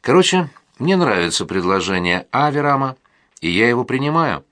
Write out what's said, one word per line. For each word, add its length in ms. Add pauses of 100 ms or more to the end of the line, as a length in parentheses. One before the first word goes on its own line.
Короче, 480 (300)
мне 180
нравится 480
предложение 840
Аверама, 640 (440)
и 100
я 180
его 160
принимаю. 680